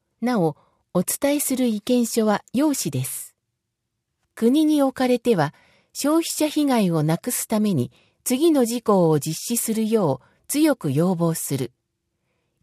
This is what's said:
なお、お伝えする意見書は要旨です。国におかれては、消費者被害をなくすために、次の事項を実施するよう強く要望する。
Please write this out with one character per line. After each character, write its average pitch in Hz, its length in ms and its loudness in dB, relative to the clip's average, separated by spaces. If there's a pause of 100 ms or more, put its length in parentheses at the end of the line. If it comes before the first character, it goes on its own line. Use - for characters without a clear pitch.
(220)
な 233 180 -2
お、 160 180 0 (360)
お 180 100 0
伝 - 320 -2
え 294 40 0
す 269 160 -4
る 247 120 0
意 214 140 -2
見 247 240 0
書 220 200 0
は 208 180 0 (100)
要 294 160 2
旨 262 200 -4
で 131 140 -4
す。 - 320 -12 (1000)
国 269 300 2
に 302 160 2
お 269 100 2
か 254 160 -2
れ 247 120 2
て 240 160 2
は、 147 180 0 (400)
消 302 240 0
費 330 100 0
者 302 200 -2
被 294 180 -2
害 220 260 2
を 160 120 0
な 160 140 0
く - 140 -8
す - 160 -6
た 214 120 -2
め 214 140 0
に、 127 180 -2 (320)
次 294 280 2
の 269 140 4
事 233 160 -4
項 185 280 4
を 151 100 4
実 156 360 -6
施 - 20 -2
す - 160 -4
る 220 160 -2
よ 180 340 0
う - 40 -20 (200)
強 294 280 2
く 143 160 -4
要 170 240 2
望 165 180 0
す - 240 -6
る。 131 140 -6 (920)